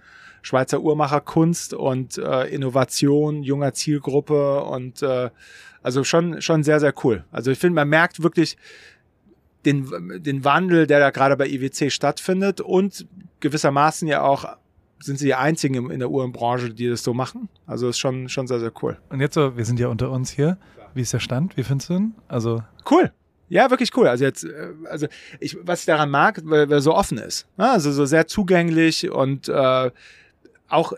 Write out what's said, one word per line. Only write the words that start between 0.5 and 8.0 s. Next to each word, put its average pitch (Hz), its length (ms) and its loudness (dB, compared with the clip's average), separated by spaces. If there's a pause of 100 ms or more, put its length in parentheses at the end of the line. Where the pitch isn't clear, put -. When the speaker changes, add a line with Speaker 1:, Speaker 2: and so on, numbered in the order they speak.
Speaker 1:
Uhrmacherkunst 151 920 0
und, 131 460 -4
äh, 131 300 0
Innovation, 143 920 0
junger 139 320 -2
Zielgruppe 143 920 0
und, 127 380 -8
äh, 127 300 -2 (500)
also 127 220 0
schon, 170 360 0
schon 160 220 0
sehr, 151 180 4
sehr 147 140 2 (100)
cool. 110 280 2
Also 127 180 -4
ich 131 80 0
find, 180 160 2
man 147 160 0
merkt 160 320 2